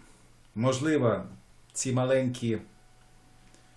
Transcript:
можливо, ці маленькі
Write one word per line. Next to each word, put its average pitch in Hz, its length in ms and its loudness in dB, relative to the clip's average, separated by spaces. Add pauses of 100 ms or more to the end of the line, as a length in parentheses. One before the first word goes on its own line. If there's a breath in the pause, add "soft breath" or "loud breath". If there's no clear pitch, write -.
(540 soft breath)
можливо, 127 680 2 (500)
ці - 200 -4
маленькі 127 640 0 (1200 soft breath)